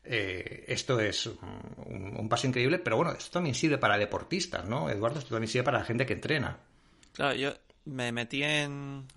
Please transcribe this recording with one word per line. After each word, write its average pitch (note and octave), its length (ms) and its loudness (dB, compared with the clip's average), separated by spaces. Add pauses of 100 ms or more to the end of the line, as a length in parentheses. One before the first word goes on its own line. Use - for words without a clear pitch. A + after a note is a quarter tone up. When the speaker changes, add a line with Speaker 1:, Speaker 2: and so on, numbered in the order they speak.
Speaker 1:
eh, F#2+ 640 -4
esto B2 320 0
es G2+ 260 0
un, G2 920 -10
un A2 120 -4
paso A#2+ 180 2
increíble, B2+ 320 4
pero - 180 2
bueno, D#3+ 160 2
esto - 200 -10
también E3+ 240 0
sirve D3 220 4
para G#2 200 6
deportistas, - 720 -2
¿no? C#3+ 200 0
Eduardo, A#2 300 0
esto C3 160 -8
también A2+ 160 0
sirve B2 140 2
para B2+ 160 4
la G2 40 -4
gente B2+ 220 2
que A2+ 60 -2
entrena. C3+ 460 0 (540)
Speaker 2:
Claro, C3+ 220 0
yo C3+ 180 0 (340)
me B2+ 260 -2
metí A#2+ 320 -2
en, C#3+ 640 -2 (100)